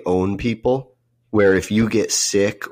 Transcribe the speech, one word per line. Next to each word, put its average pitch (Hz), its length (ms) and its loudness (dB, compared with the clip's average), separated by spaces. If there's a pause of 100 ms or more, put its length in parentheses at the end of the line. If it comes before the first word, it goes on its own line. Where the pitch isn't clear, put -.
own 92 320 -2
people, 123 540 -4 (400)
where 98 240 4
if 90 160 -2
you 110 180 2
get 107 220 0
sick - 600 -2